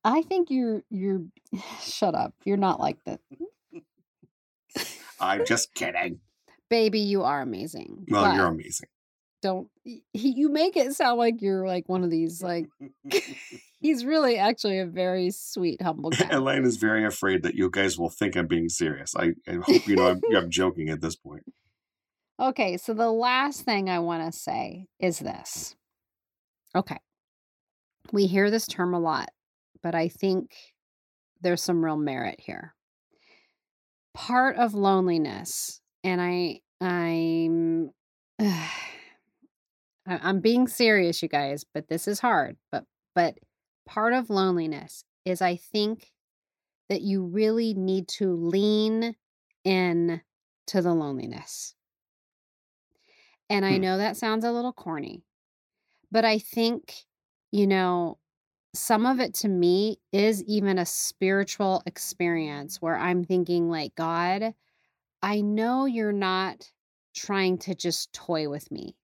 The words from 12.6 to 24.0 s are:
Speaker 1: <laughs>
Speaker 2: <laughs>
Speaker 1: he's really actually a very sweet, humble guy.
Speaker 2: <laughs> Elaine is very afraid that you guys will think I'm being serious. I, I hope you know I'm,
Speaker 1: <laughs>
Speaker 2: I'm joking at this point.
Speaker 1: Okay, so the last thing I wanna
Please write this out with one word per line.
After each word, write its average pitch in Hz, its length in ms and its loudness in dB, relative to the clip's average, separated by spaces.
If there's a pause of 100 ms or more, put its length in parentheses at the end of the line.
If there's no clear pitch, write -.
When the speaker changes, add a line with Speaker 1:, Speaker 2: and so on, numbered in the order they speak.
Speaker 1:
<laughs> 277 80 -8 (320)
Speaker 2:
<laughs> - 360 -20
Speaker 1:
he's 294 260 0
really 277 320 4
actually 202 420 2
a 185 60 -2
very 180 460 0
sweet, - 500 -4
humble 160 300 -2
guy. 160 160 2
Speaker 2:
<laughs> - 40 -4
Elaine 135 340 2
is 117 120 2
very 107 280 2
afraid 95 380 0
that 87 120 -2
you 92 140 2
guys 95 280 0
will 85 120 -2
think 98 280 -2
I'm 85 100 0
being 85 220 0
serious. 76 460 -4
I, 85 160 2 (160)
I 87 140 -6
hope - 260 4
you 98 80 4
know 90 120 6
I'm, 92 200 2
Speaker 1:
<laughs> 220 80 4
Speaker 2:
I'm 87 140 4
joking 85 400 0
at 78 120 -4
this 82 140 -4
point. 73 280 -18 (960)
Speaker 1:
Okay, 233 380 0
so 226 160 -6
the 226 180 2
last 254 500 0
thing 196 280 0
I 180 100 0
wanna 165 320 -2